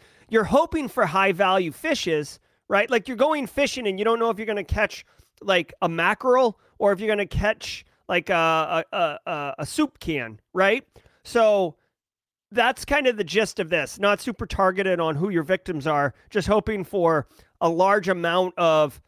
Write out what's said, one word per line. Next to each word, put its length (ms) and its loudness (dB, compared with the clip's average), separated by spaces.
You're 140 2
hoping 440 0
for 160 0
high 280 2
value 380 2
fishes, 680 -4
right? 200 2
Like, 180 0
you're 120 -8
going 280 0
fishing 400 -2
and 120 -2
you 80 -2
don't 120 2
know 120 0
if 80 -4
you're 80 -8
gonna 180 -4
catch, 400 -4
like, 400 -2
a 80 0
mackerel 680 2
or 140 2
if 80 -2
you're 80 -2
gonna 180 0
catch, 580 -4
like, 220 -2
a, 600 0
a, 60 -8
a, 300 -2
a, 320 -6
a 80 -6
soup 320 -2
can, 420 -8
right? 280 2
So 520 2
that's 360 0
kind 200 0
of 120 2
the 60 -4
gist 360 -2
of 80 -4
this. 300 -4
Not 240 0
super 240 -8
targeted 520 0
on 160 0
who 140 -2
your 140 0
victims 440 -4
are, 280 0
just 180 -2
hoping 360 0
for 440 0
a 80 2
large 400 2
amount 480 0
of 520 2